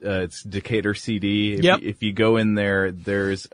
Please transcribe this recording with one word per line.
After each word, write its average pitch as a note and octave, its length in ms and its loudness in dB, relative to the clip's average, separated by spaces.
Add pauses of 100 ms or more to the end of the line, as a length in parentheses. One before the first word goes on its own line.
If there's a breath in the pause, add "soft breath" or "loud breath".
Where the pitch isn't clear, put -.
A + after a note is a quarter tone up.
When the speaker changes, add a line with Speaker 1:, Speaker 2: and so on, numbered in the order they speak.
Speaker 1:
uh, F#2+ 180 -2
it's F2 200 -8
Decatur G2+ 540 -2
C A2 240 -4
D. G#2 340 0
If G2+ 100 -2
Speaker 2:
Yep. F3+ 180 4
Speaker 1:
you, - 80 -6
if G2+ 120 -8
you G#2+ 120 -2
go A2 240 4
in G#2+ 180 2
there, G2 360 2
there's, G2 640 -2